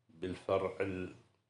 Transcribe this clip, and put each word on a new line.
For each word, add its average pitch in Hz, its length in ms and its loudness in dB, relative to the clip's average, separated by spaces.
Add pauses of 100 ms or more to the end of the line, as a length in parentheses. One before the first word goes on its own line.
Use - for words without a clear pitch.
بالفرع 92 680 0
ال-، 92 360 -2 (340)